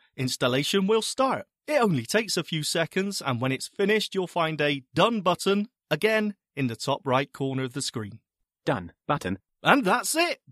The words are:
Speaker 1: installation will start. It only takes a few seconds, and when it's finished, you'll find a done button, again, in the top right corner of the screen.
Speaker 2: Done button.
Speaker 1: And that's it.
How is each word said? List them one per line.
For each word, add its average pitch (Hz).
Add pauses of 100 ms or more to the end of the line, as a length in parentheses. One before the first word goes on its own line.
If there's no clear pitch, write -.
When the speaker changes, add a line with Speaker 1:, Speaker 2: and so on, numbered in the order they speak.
(160)
Speaker 1:
installation 131
will 220
start. 233 (200)
It 294
only 156
takes 208
a 170
few 156
seconds, 185
and 123
when 131
it's -
finished, 208
you'll 185
find 160
a 147 (100)
done 214
button, 190 (220)
again, 214 (200)
in 135
the 113
top -
right 135
corner 135
of 123
the 139
screen. 110 (460)
Speaker 2:
Done 98 (160)
button. 98 (260)
Speaker 1:
And 233
that's 208
it. 330 (100)